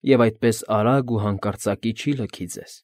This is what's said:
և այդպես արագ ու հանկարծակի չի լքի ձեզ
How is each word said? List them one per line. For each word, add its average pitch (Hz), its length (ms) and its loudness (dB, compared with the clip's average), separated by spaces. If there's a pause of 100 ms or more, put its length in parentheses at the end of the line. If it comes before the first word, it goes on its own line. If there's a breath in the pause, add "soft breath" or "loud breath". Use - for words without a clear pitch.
և 127 220 6
այդպես 113 320 2 (100)
արագ 120 460 2
ու 104 80 0
հանկարծակի 104 720 -2
չի 147 200 -4
լքի 104 360 -8
ձեզ - 240 -14 (100)